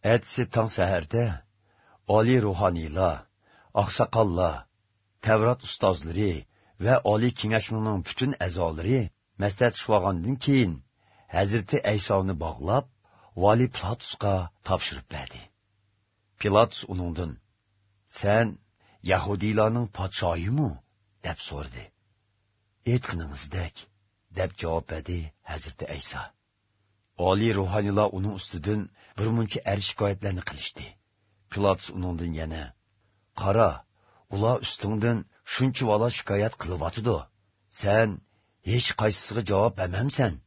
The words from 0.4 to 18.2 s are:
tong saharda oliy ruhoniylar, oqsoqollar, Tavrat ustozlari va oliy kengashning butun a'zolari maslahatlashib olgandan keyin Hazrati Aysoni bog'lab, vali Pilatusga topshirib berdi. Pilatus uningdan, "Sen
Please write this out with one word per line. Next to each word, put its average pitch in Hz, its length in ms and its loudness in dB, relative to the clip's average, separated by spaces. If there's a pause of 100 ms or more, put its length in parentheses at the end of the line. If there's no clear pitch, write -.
tong 113 200 0
saharda 95 560 0 (840)
oliy 113 320 6
ruhoniylar, 87 760 0 (580)
oqsoqollar, 95 800 2 (680)
Tavrat 110 400 4
ustozlari 87 680 0 (460)
va 113 220 4
oliy 107 300 4
kengashning 110 680 -2
butun 131 340 -4
a'zolari 87 680 0 (380)
maslahatlashib 104 500 0
olgandan 98 460 2
keyin 123 380 2 (560)
Hazrati 98 500 0
Aysoni 98 560 0
bog'lab, 82 500 -2 (500)
vali 107 320 6
Pilatusga 98 680 -4 (240)
topshirib - 500 -4
berdi. - 320 -12 (1000)
Pilatus 104 420 4
uningdan, 87 480 -6 (800)
"Sen 107 380 2 (560)